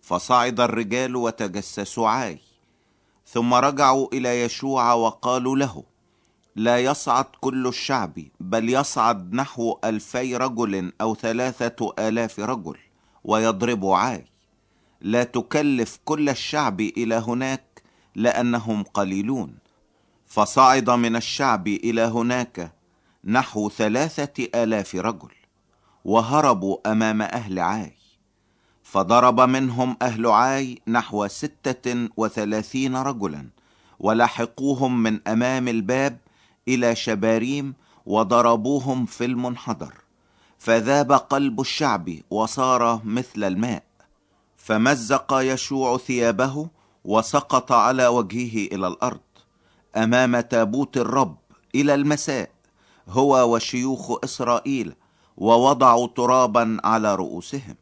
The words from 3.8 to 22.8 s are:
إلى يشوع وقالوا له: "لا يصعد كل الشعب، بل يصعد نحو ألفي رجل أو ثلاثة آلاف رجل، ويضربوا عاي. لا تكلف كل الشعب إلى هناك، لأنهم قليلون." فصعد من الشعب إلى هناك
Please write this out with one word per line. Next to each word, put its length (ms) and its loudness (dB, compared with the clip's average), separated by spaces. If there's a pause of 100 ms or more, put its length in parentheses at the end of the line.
إلى 300 -2
يشوع 500 0
وقالوا 640 0
له: 280 -4 (720)
"لا 220 2
يصعد 460 0 (160)
كل 260 -4
الشعب، 460 -4 (280)
بل 300 -2
يصعد 640 0
نحو 500 -4
ألفي 520 -4
رجل 640 -4
أو 140 -2
ثلاثة 840 -4
آلاف 420 -2
رجل، 360 -6 (480)
ويضربوا 720 0
عاي. 300 -2 (760)
لا 240 0
تكلف 800 -2
كل 240 -2
الشعب 520 -4
إلى 340 -2
هناك، 680 -6 (320)
لأنهم 680 0
قليلون." 720 -4 (720)
فصعد 640 4
من 260 2
الشعب 520 -2
إلى 340 -2
هناك 720 -4 (520)